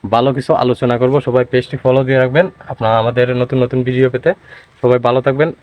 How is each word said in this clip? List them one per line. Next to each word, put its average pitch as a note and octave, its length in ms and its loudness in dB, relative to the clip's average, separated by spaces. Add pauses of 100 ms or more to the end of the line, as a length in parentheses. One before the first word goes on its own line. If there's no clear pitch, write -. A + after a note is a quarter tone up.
ভালো A#2 320 0
কিছু C#3 160 -4 (100)
আলোচনা B2 380 0
করব। B2+ 140 2 (120)
সবাই B2 260 2
পেজটি B2+ 300 -2
ফলো C3 240 2
দিয়ে C3 160 0
রাখবেন C#3 240 0 (260)
আপনারা A2+ 300 -2
আমাদের A#2+ 240 0 (140)
নতুন B2 240 -2
নতুন B2+ 140 -4 (100)
ভিডিও B2+ 260 0
পেতে। D#3 160 0 (500)
সবাই B2 260 2
ভালো B2 200 2
থাকবেন C#3 220 0 (140)